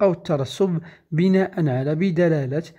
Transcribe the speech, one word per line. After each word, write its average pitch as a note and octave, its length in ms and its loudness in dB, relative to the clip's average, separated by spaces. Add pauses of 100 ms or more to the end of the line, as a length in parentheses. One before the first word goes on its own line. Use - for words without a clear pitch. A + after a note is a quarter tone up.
أو G3 100 4
الترسب E3 680 -2 (320)
بناء F#3 580 2
على C3+ 260 -2
بدلالة D#3+ 680 0 (160)